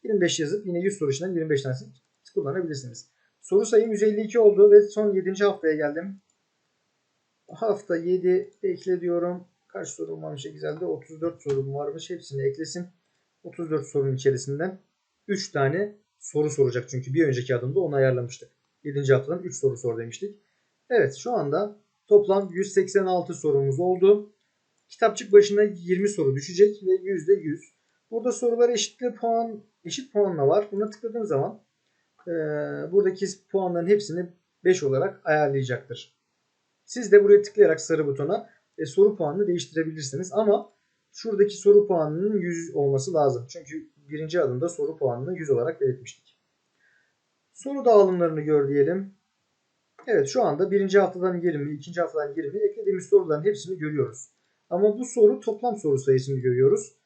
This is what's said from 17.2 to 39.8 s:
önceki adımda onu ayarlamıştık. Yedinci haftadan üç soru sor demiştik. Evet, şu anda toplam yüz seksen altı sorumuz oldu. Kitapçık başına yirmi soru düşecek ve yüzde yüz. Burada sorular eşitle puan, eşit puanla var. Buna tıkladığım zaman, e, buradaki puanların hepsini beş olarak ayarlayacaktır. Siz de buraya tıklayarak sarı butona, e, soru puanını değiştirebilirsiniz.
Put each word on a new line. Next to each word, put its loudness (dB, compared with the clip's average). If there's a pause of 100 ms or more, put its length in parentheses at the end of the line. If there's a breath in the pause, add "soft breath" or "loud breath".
önceki -2
adımda -2
onu -2
ayarlamıştık. 0 (340)
Yedinci 0
haftadan 0
üç -10
soru -2
sor -6
demiştik. -12 (500)
Evet, 0
şu -8
anda -4 (280)
toplam 4
yüz -6
seksen 0
altı -2
sorumuz -2
oldu. 2 (540)
Kitapçık -2
başına 8
yirmi -2
soru -2
düşecek 2
ve 0
yüzde -2
yüz. -4 (500)
Burada -4
sorular 0
eşitle -6
puan, -4 (200)
eşit -12
puanla 0
var. 2
Buna -4
tıkladığım -8
zaman, -4 (640)
e, -10 (600)
buradaki 0 (260)
puanların -2
hepsini -2 (340)
beş 2
olarak -2
ayarlayacaktır. -2 (640)
Siz -4
de 10
buraya 8
tıklayarak 4
sarı 0
butona, -4 (280 loud breath)
e, -6
soru 4
puanını -2
değiştirebilirsiniz. -6